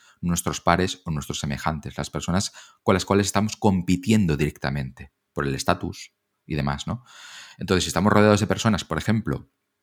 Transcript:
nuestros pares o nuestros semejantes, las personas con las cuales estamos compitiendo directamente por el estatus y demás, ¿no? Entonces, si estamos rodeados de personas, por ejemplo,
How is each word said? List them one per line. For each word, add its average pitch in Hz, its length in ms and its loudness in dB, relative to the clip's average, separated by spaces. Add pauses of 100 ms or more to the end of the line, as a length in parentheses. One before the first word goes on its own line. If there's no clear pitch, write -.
(200)
nuestros 87 400 -2
pares 87 440 0
o 85 60 -8
nuestros 73 300 -6
semejantes, 73 580 -4
las 76 100 -6
personas 85 440 -2 (320)
con 101 100 4
las 90 100 0
cuales 98 220 2
estamos 104 300 -2
compitiendo 92 800 2
directamente 69 760 -6 (200)
por 73 140 -4
el 67 100 -2
estatus - 580 -4 (320)
y 78 80 -6
demás, 69 320 -4
¿no? - 160 -8 (560)
Entonces, 87 260 0
si - 40 -4
estamos 101 240 2
rodeados 104 260 6
de 101 80 0
personas, 98 380 0
por 78 140 -4
ejemplo, 101 520 -2 (320)